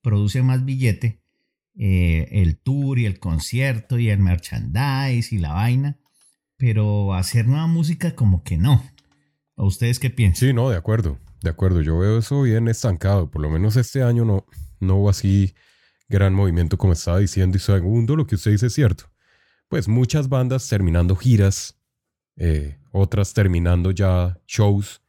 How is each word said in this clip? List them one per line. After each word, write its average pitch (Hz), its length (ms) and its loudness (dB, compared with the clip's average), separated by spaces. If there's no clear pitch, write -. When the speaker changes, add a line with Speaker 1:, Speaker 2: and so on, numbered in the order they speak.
Speaker 1:
produce 104 400 0
más 127 240 0
billete, 127 600 -2
eh, 90 560 0
el 87 280 2
tour 135 420 -2
y 117 60 0
el 95 120 -4
concierto 117 800 -4
y 117 100 0
el 101 120 2
merchandise 120 1120 -2
y 104 40 -2
la 76 160 -4
vaina, 127 440 0
pero 104 580 0
hacer 110 340 0
nueva 147 180 0
música 165 480 -2
como 95 300 2
que 85 140 -4
no. 123 260 2
¿A - 80 -4
ustedes 117 340 -2
qué 135 100 -2
piensan? 117 400 2
Speaker 2:
Sí, 135 60 2
no, 123 160 0
de 101 60 0
acuerdo, 85 420 -2
de 87 80 -2
acuerdo. 90 320 0
Yo 80 160 0
veo 104 200 2
eso 139 240 -2
bien 117 260 2
estancado. 98 600 0
Por 76 140 -6
lo 76 80 -2
menos 95 240 0
este 127 300 0
año 120 200 2
no, 98 220 0
no 95 200 2
hubo 101 120 2
así 98 460 2
gran 98 240 2
movimiento, 87 460 0
como 90 140 2
estaba 85 260 -2
diciendo. 95 380 0
Y 92 40 2
segundo, 107 540 0
lo 156 140 -2
que 104 80 -2
usted 104 160 0
dice 107 160 2
es 110 40 -4
cierto. 117 380 -2
Pues 82 220 -4
muchas 127 400 0
bandas 127 400 -2
terminando 90 480 2
giras, 101 600 0
eh, 76 420 -2
otras 98 420 -2
terminando 90 560 2
ya 90 560 0
shows 101 600 -2